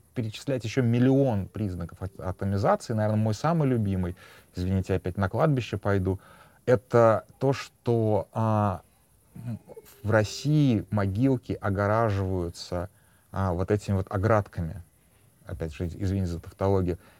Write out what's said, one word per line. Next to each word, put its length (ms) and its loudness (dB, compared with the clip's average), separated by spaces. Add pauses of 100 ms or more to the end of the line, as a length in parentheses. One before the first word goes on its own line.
(140)
перечислять 500 -4
ещё 180 0
миллион 680 2
признаков 540 -6
от-, 180 -8
атомизации. 760 -2
Наверное, 260 0
мой 140 0
самый 340 0
любимый, 480 0 (400)
извините, 400 0
опять 220 -4
на 120 0
кладбище 480 0
пойду, 420 0 (460)
это 600 4 (140)
то, 140 2
что, 800 -2
а, 480 0 (540)
м, 240 -10 (440)
в 80 -2
России 800 2
могилки 680 0
огораживаются, 1300 -2 (420)
а, 220 -2
вот 180 -2
этими 240 0
вот 140 -2
оградками. 720 -2 (640)
Опять 280 -8
же, 120 -6
из-, 100 -6
извините 360 -2
за 80 -6
тавтологию. 580 0 (220)